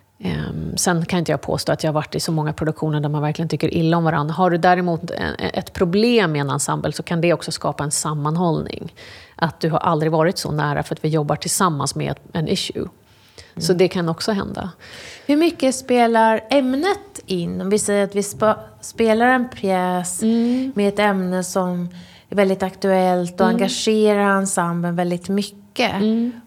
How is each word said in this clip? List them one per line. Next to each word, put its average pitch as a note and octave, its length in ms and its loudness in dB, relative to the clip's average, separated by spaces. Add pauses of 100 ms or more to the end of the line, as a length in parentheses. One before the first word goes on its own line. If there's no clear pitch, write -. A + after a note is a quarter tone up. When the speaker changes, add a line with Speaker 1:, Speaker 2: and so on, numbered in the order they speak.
(180)
Speaker 1:
Ehm, D#3 580 -4
sen E3+ 300 0
kan F3+ 120 0
inte D#3+ 140 0
jag D3+ 80 -2
påstå D#3 320 -2
att C#3+ 120 -2
jag D#3+ 40 0
har D3+ 60 0
varit D3+ 200 -4
i D#3 60 -4
så E3+ 120 -2
många D3+ 200 -2
produktioner D#3 480 -2
där D3 80 0
man D3 140 -2
verkligen D#3 260 -2
tycker - 260 -2
illa E3 220 2
om E3+ 80 2
varandra. D#3 300 0
Har F3+ 160 2
du E3+ 80 2
däremot F3 520 2
en, D2+ 280 -4
ett - 340 -6
problem G3+ 640 2
i - 20 0
en C#3 120 -2
ensemble D3+ 420 -2
så E3 100 -8
kan E3 180 -2
det E3+ 120 4
också D#3 200 -2
skapa D3 320 -4
en D3+ 60 -4
sammanhållning. D#3 1040 -2 (420)
Att - 240 -4
du E3 100 0
har D#3 80 0
aldrig D#3+ 340 0
varit E3 260 2
så D3 140 -6
nära D3 300 -2
för - 120 -8
att - 100 -6
vi D#3 40 0
jobbar D3+ 280 0
tillsammans D#3+ 580 -2
med C#3+ 160 -4
ett, C#3+ 100 -8 (120)
en D#3+ 160 -2
issue. - 400 -4 (720)
Så E3 140 2
Speaker 2:
Mm. F3 60 0
Speaker 1:
det F3+ 100 4
kan F3 200 -2
också E3 240 -2
hända. - 380 -4 (560)
Speaker 2:
Hur D4 100 2
mycket D4 380 2
spelar A3+ 680 4 (100)
ämnet C#4+ 760 0
in? F3+ 340 -4
Om F#3 100 -4
vi G#3+ 80 4
säger G3+ 260 2
att G3 100 -4
vi G3+ 80 0
spa-, G#3+ 360 0 (220)
spelar A3+ 460 2
en B3+ 220 4
pjäs F3+ 760 -2
Speaker 1:
Mm. A#3+ 520 2
Speaker 2:
med G3+ 140 2
ett G3+ 100 -2
ämne F#3 460 0
som F3+ 440 -2 (420)
är F#3 60 -8
väldigt F#3+ 260 2
aktuellt F#3 800 0
och F#3 60 6
Speaker 1:
Mm. A3+ 100 4
Speaker 2:
engagerar G#3 840 2
ensemblen F3 580 0
väldigt F3 320 -2
mycket. G3+ 640 -4
Speaker 1:
Mm. A3 400 0 (140)